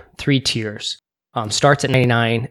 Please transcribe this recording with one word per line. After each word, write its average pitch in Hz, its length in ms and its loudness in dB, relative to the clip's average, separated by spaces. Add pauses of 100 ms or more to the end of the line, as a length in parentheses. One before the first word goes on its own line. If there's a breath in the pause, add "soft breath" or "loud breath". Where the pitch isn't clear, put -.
(180)
three 139 220 0
tiers. 110 580 -6 (360)
Um, 110 160 -4
starts 143 320 2
at 131 60 -2
ninety-nine, 120 640 2